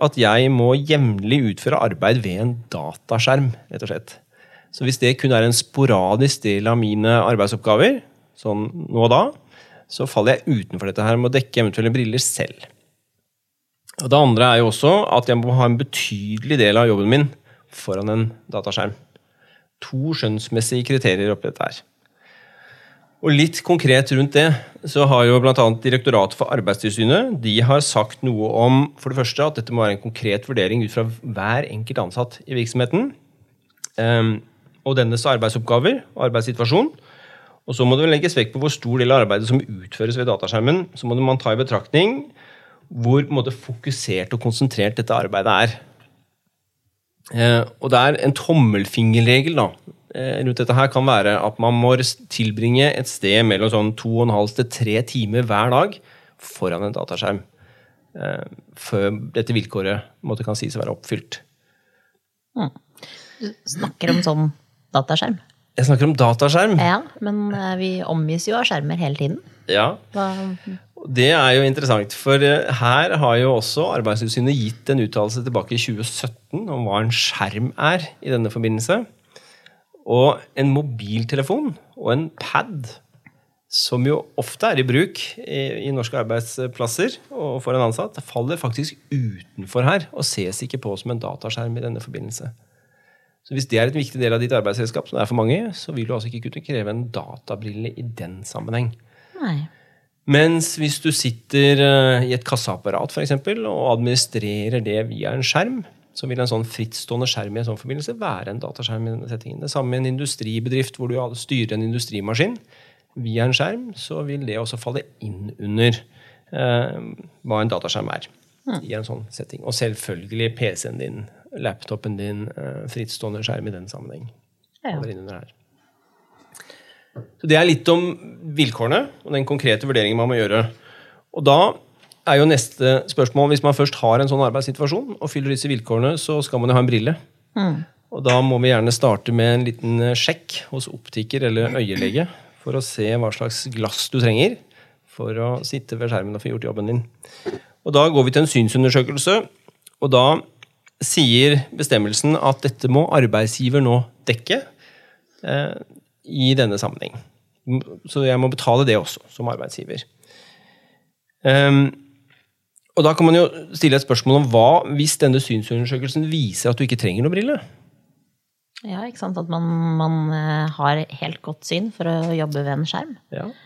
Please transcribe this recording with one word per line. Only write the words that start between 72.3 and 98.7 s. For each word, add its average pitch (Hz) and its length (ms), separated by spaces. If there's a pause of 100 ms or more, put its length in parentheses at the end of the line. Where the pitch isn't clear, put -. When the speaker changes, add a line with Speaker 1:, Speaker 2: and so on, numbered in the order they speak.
Speaker 1:
eh, 143 380
her 131 460
har 123 200
jo 131 220
også 147 240 (100)
Arbeidstilsynet 113 640
gitt 113 340
en 139 120
uttalelse 107 420
tilbake 117 300
i 117 40
tjue 110 240
sytten 147 680
om 131 180
hva 101 180
en 113 80
skjerm 104 640
er 160 300 (160)
i 139 80
denne 117 180
forbindelse. 113 560 (1000)
Og 123 320 (160)
en 135 180
mobiltelefon 135 1040 (220)
og - 140
en 156 200
pad, 151 580 (800)
som - 340
jo 147 220 (100)
ofte - 360
er 143 80
i 131 40
bruk 139 360 (180)
i, 135 520
i - 20
norske 127 260
arbeidsplasser 120 1000 (100)
og 151 320
for 127 140
en 120 160
ansatt, 190 320
faller 127 340
faktisk 135 380 (160)
utenfor 104 720
her 165 280
og - 140
ses 95 380
ikke 127 180
på 98 160
som 120 140
en 117 80
dataskjerm 113 580
i 120 80
denne 113 160
forbindelse. 113 480 (960)
Så - 80
hvis 135 160
det 113 80
er 120 140
en - 20
viktig 139 260
del 117 140
av 117 80
ditt 120 160
arbeidsredskap, 110 500
som - 120
det - 20
er 101 80
for 120 80
mange, 151 380
så - 180
vil 117 140
du 123 80
altså 113 180
ikke 117 160
kunne - 160
kreve 110 240
en 117 220
databrille 107 840
i - 60
den 104 420
sammenheng. 113 520 (440)